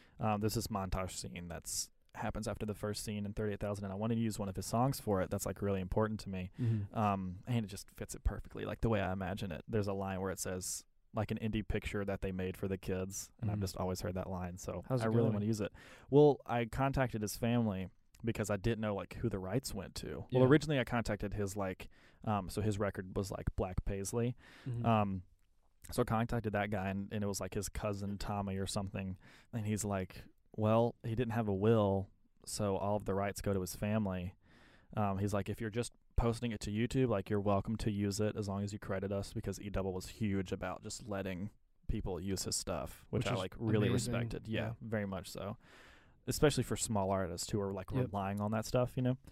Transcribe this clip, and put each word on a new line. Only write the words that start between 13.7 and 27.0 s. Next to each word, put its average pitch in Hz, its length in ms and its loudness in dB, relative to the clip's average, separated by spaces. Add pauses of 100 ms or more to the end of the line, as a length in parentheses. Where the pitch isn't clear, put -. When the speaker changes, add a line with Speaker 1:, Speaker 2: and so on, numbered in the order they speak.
Speaker 1:
always 92 240 0
heard 95 140 -4
that 92 160 -4
line, 90 260 -4
so - 320 -6
Speaker 2:
How's 127 140 2
Speaker 1:
I - 20 -2
Speaker 2:
it 113 40 4
Speaker 1:
really 113 160 6
Speaker 2:
going? 110 100 4
Speaker 1:
wanna 104 120 0
use 107 140 2
it. 95 120 -2 (360)
Well, 147 380 8
I 120 180 0
contacted 131 560 0
his 104 160 -2
family 110 520 2 (360)
because 113 240 0
I 104 80 2
didn't 107 240 0
know, 107 140 0
like, 95 220 -6
who 117 120 0
the 101 100 -2
rights 92 360 -2
went 92 220 -6
to. - 240 -6 (120)
Well, 127 100 8
Speaker 2:
Yeah. - 20 10
Speaker 1:
originally 147 360 6
I 113 40 2
contacted 107 500 -2
his, 101 200 -2
like, 95 340 -4 (360)
um, 98 240 0
so 101 140 -2
his 107 160 2
record 98 360 -2
was, 101 160 -2
like, - 260 -4
Black 92 280 -2
Paisley. 117 500 0 (320)
Speaker 2:
Mm-hmm. 120 200 -2
Speaker 1:
Um, 101 360 4 (720)
so - 80 0
I 123 60 6
contacted 113 480 0
that 101 160 0
guy, 98 180 -2
and, 98 240 -4